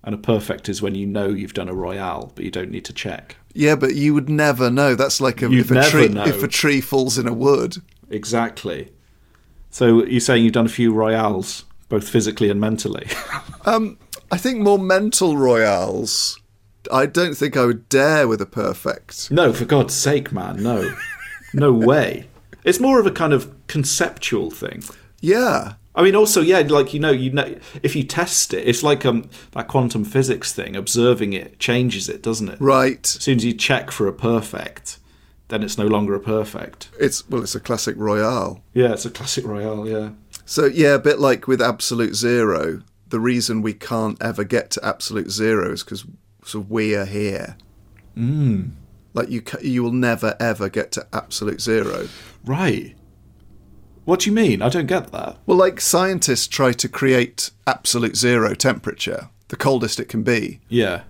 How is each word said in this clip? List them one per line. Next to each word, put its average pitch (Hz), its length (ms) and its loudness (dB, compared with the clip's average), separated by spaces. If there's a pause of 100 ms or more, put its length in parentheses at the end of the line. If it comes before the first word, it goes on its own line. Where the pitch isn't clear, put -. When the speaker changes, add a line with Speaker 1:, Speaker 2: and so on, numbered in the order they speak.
Speaker 1:
And 107 120 -6
a - 20 -10
perfect - 500 -2
is 98 140 -6
when 98 140 -4
you 98 100 -6
know 101 240 -4
you've 98 240 -6
done 90 160 -8
a 92 60 -8
royale, 92 600 -8
but - 80 -10
you 95 80 -6
don't 92 200 -8
need 95 140 -10
to - 80 -14
check. - 420 -12 (180)
Speaker 2:
Yeah, 151 220 4
but 135 200 0
you 147 200 2
would 143 140 0
never 143 420 2
know. 135 240 4
That's 135 260 0
like 127 220 0
a, 120 60 0
Speaker 1:
You'd 123 160 6
Speaker 2:
if 120 60 0
a 127 40 4
Speaker 1:
never 135 140 6
Speaker 2:
tree, 120 180 6
Speaker 1:
know. 104 180 0
Speaker 2:
if - 160 0
a 143 60 -2
tree 143 340 2
falls 131 380 0
in 120 80 -2
a 120 60 -2
wood. 135 440 2 (320)
Speaker 1:
Exactly. 107 840 -6 (760)
So 117 360 6
you're 123 140 0
saying 117 240 4
you've 113 100 4
done 117 120 4
a 113 40 2
few 113 220 2
royales, 110 760 0 (240)
both 104 200 -2
physically 107 400 2
and 101 100 0
mentally? 107 520 -4
<laughs> - 60 -8 (460)
Speaker 2:
Um, 220 360 0 (320)
I 185 60 -2
think 240 220 -2
more 202 200 4
mental 190 580 2
royales. 110 1000 2 (520)
I 131 140 4
don't 165 320 0
think 143 180 -2
I 131 100 4
would 120 240 -2
dare 143 380 4
with 110 140 0
a 95 60 -4
perfect. - 840 -6
Speaker 1:
No, 147 240 4
for 120 120 -4
God's 135 280 2
sake, 139 380 -2
man, 95 320 -8
no. 107 320 -2 (580)
No 143 180 4
way. 117 560 2 (360)
It's 180 160 2
more 262 200 4
of 208 60 4
a 190 60 2
kind 160 220 0
of - 200 -2 (140)
conceptual - 840 -2
thing. - 320 -12 (380)
Speaker 2:
Yeah. 180 540 2 (200)
Speaker 1:
I - 80 2
mean, 190 140 6
also, 208 260 6
yeah, 180 180 6
like, 143 320 4
you 147 80 -4
know, 156 120 2
you 131 180 2
know, 139 260 -2 (280)
if 143 120 -2
you 143 80 -2
test - 520 -2
it, 92 120 -2
it's 120 140 2
like, 147 240 2
um, 117 240 0 (220)
that 117 160 -8
quantum 117 380 0
physics 131 460 0
thing, - 240 -8
observing 110 580 2
it - 260 -10
changes 120 500 0
it, - 140 -12
doesn't 107 260 -4
it? 85 100 -14
Speaker 2:
Right. 131 460 2 (100)
Speaker 1:
As - 60 -12
soon 131 160 2
as 113 80 0
you 120 80 0
check - 380 -2
for 104 160 -2
a 98 60 -2
perfect, - 840 -4 (520)
then 110 120 -4
it's 101 160 -6
no 104 80 -2
longer 104 300 0
a 98 40 -4
perfect. - 680 -6 (100)
Speaker 2:
It's, - 300 -2
well, 117 140 -4
it's 98 100 -8
a - 60 -6
classic 117 360 -4
royale. 107 680 -2 (100)
Speaker 1:
Yeah, 123 200 2
it's - 120 -8
a 117 60 -10
classic - 340 -6
royale, 107 420 -6
yeah. 107 220 -6 (360)
Speaker 2:
So, 151 200 0
yeah, 143 300 4
a 127 40 2
bit 143 200 2
like 135 280 2
with 127 140 2
absolute 117 540 -2
zero, 104 680 0 (280)
the 117 100 -4
reason 117 420 -2
we 107 120 -4
can't 110 500 -6
ever 104 220 -4
get - 260 -2
to - 140 -6
absolute 104 460 -6
zero 107 420 0
is - 100 -10
'cause, - 220 -14 (400)
so - 160 -10
we 107 340 -2
are 101 100 -2
here. 101 520 -6 (600)
Speaker 1:
Mm. 117 540 0 (420)
Speaker 2:
Like, - 160 -4
you 117 120 -6
ca-, - 200 -12
you 123 220 -2
will 117 80 -2
never, 120 480 0
ever 107 300 -2
get - 240 -4
to - 180 -8
absolute - 480 -6
zero. 104 480 -2 (380)
Speaker 1:
Right. 139 500 -2 (1120)
What 180 160 2
do - 80 0
you 208 60 2
mean? 139 260 2
I 113 80 2
don't 151 180 -2
get 175 240 -2
that. - 340 -10
Speaker 2:
Well, 180 120 4
like, 185 220 4
scientists 170 680 0
try 131 240 2
to 120 180 -4
create 127 640 0 (160)
absolute 120 480 -2
zero 117 400 2
temperature, - 720 -4 (200)
the - 60 -10
coldest 123 440 0
it 117 100 -6
can 110 140 -4
be. 107 360 -2 (100)
Speaker 1:
Yeah. 101 400 0